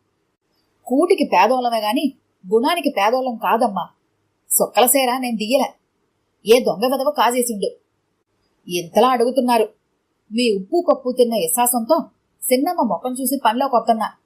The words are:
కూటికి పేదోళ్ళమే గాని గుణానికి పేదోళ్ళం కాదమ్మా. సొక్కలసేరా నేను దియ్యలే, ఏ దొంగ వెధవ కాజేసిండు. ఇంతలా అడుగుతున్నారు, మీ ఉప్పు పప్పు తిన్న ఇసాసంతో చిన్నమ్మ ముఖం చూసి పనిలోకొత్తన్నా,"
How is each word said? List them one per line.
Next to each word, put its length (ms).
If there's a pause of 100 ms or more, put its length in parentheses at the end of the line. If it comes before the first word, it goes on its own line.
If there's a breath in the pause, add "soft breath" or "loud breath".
(840)
కూటికి 380
పేదోళ్ళమే 580
గాని 320 (400)
గుణానికి 360
పేదోళ్ళం 460
కాదమ్మా. 520 (640)
సొక్కలసేరా 640
నేను 200
దియ్యలే, 360 (800)
ఏ 80
దొంగ 220
వెధవ 260
కాజేసిండు. 540 (1040)
ఇంతలా 360
అడుగుతున్నారు, 640 (640)
మీ 200
ఉప్పు 400
పప్పు 200
తిన్న 220
ఇసాసంతో 720 (480)
చిన్నమ్మ 280
ముఖం 400
చూసి 240
పనిలోకొత్తన్నా," 640 (140)